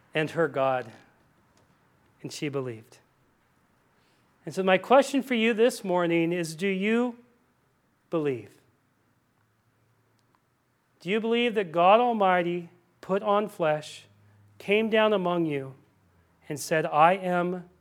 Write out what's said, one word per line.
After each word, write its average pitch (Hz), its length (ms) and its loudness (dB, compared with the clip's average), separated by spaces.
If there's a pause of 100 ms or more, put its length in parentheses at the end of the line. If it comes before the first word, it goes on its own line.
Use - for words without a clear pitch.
(120)
and 156 180 -4
her 160 180 -2
God. 131 420 -2 (1300)
And 143 100 -12
she 156 160 -8
believed. 127 500 -10 (1500)
And 156 100 -12
so 190 100 -4
my 190 140 4
question 269 440 4
for - 120 -4
you 226 200 2
this 240 300 0
morning 170 480 0
is, 165 240 -6
do 180 100 -6
you 226 520 -2 (920)
believe? 139 400 -4 (2500)
Do 170 100 -8
you 220 100 0
believe 233 340 -2
that 196 160 -4
God 180 300 6
Almighty 180 680 0 (320)
put 196 200 -4
on 208 260 0
flesh, 151 580 -4 (520)
came 214 320 0
down 214 220 2
among 175 320 0
you, 135 300 -6 (720)
and 147 100 -6
said, 160 280 -2
"I 160 260 6
am 180 560 -4 (120)